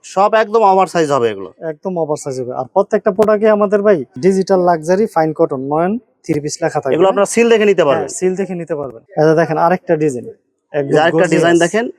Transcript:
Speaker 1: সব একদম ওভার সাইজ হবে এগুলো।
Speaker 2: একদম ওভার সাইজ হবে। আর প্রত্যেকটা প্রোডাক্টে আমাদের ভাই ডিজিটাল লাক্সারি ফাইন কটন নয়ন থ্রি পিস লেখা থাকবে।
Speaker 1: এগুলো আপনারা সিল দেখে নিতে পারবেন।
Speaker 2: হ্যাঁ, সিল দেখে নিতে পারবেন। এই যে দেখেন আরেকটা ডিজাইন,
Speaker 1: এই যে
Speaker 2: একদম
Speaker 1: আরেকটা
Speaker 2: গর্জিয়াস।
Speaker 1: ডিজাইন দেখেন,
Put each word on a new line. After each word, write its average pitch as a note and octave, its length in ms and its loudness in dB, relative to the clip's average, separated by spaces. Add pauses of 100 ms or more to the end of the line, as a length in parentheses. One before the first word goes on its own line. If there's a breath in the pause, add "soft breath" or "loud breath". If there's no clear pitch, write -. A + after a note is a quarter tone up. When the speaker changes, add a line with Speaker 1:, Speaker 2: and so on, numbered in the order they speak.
Speaker 1:
সব G3+ 300 0
একদম A3 300 0
ওভার F#3+ 240 4
সাইজ D#3+ 240 -2
হবে A#2+ 180 0
এগুলো। G2 280 -10
Speaker 2:
একদম E3+ 400 -8
ওভার D3+ 200 -4
সাইজ C3 240 -10
হবে। B2 120 -10
আর C3 200 -8
প্রত্যেকটা G3+ 380 0
প্রোডাক্টে G#3+ 380 2
আমাদের G#3 320 2
ভাই F#3+ 240 2 (140)
ডিজিটাল F#3+ 400 2
লাক্সারি F3 460 0
ফাইন D#3+ 280 -2
কটন D3+ 280 -2
নয়ন E3 360 -2
থ্রি - 420 -8
পিস D3 220 -8
লেখা D#3 180 -4
থাকবে। C3+ 140 -2
Speaker 1:
এগুলো F3 160 4
আপনারা G3 160 2
সিল A#3 240 2
দেখে A3 160 4
নিতে F#3 180 2
পারবেন। D3+ 140 2
Speaker 2:
হ্যাঁ, D3+ 100 -6
সিল F#3 280 -4
দেখে F#3 200 -6
নিতে E3+ 200 -8
পারবেন। C#3+ 480 -6
এই D#3 60 6
যে E3 60 4
দেখেন D#3+ 220 0
আরেকটা E3+ 380 0
ডিজাইন, C3+ 300 -2
Speaker 1:
এই - 60 -14
যে - 480 -12
Speaker 2:
একদম C#3+ 180 0
Speaker 1:
আরেকটা D#3+ 140 4
Speaker 2:
গর্জিয়াস। E3+ 200 2
Speaker 1:
ডিজাইন E3+ 280 2
দেখেন, G#3 400 0